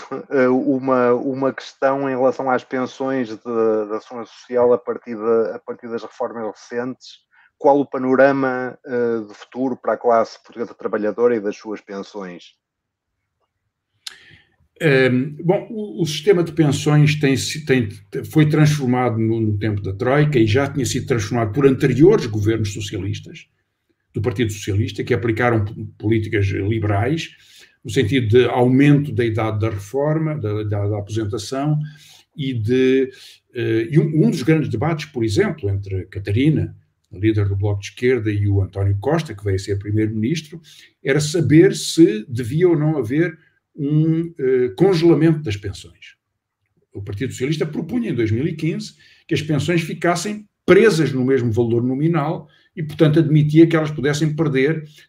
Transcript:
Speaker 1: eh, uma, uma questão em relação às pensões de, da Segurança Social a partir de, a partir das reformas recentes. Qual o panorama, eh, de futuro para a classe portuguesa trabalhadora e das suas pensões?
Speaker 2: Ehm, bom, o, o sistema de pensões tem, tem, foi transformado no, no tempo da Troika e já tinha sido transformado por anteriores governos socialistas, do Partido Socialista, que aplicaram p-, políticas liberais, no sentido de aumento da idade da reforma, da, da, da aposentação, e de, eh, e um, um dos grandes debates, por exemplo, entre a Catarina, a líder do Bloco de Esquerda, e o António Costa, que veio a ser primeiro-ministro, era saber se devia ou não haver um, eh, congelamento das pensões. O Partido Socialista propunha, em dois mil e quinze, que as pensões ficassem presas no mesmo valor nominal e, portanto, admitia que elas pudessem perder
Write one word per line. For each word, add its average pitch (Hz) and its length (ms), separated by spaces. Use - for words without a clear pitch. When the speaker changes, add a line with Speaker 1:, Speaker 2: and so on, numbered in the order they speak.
Speaker 1:
eh, 131 180
uma, 127 640
uma 131 400
questão 139 560
em 131 40
relação 131 360
às 123 140
pensões 131 680
de, 110 60
da 110 680
Segurança 117 300
Social 123 420
a 120 60
partir 117 380
de, 113 360
a 117 60
partir 120 300
das 113 120
reformas 110 460
recentes. - 800
Qual 143 220
o 135 40
panorama, 131 1000
eh, 117 400
de 104 80
futuro 127 420
para 113 180
a - 20
classe 113 480
portuguesa - 300
trabalhadora 107 600
e 110 60
das 101 160
suas 107 240
pensões? 98 760
Speaker 2:
Ehm, 131 600
bom, 185 260
o, 214 320
o 165 60
sistema 180 380
de 165 80
pensões 151 640
tem, 135 160
tem, 127 220
foi 151 180
transformado 123 680
no, 113 220
no 107 180
tempo 101 240
da 98 100
Troika 135 460
e 110 80
já 135 220
tinha 135 180
sido 120 180
transformado 113 480
por 139 140
anteriores 143 600
governos 110 460
socialistas, - 760
do 110 80
Partido 110 300
Socialista, 107 500
que - 100
aplicaram 117 520
p-, 104 100
políticas 107 480
liberais, 104 840
no - 80
sentido 120 340
de 120 180
aumento 131 680
da 120 120
idade 110 360
da 110 100
reforma, 151 640
da, 107 280
da, 104 240
da 104 100
aposentação, 113 800
e 135 160
de, 127 560
eh, 113 340
e 147 120
um, 156 260
um 226 40
dos 151 120
grandes 151 260
debates, 151 380
por 117 180
exemplo, 110 460
entre 98 300
a - 60
Catarina, 107 680
a - 20
líder 104 320
do 98 60
Bloco 101 260
de 101 60
Esquerda, 120 460
e 101 160
o 98 120
António 98 400
Costa, 156 320
que 104 120
veio 98 100
a 95 60
ser 101 180
primeiro-ministro, 110 840
era 147 180
saber 165 540
se 208 540
devia 131 400
ou 165 80
não 151 220
haver 151 400
um, 160 600
eh, 127 400
congelamento 165 640
das 104 180
pensões. - 600
O 107 80
Partido 104 320
Socialista 151 320
propunha, 220 460
em 135 40
dois 110 180
mil 127 140
e 175 100
quinze, 190 380
que 160 80
as - 60
pensões 156 420
ficassem 175 640
presas 180 460
no 127 120
mesmo 123 260
valor 117 320
nominal 151 640
e, 170 60
portanto, 151 360
admitia 151 480
que 165 80
elas 151 160
pudessem 147 460
perder 151 480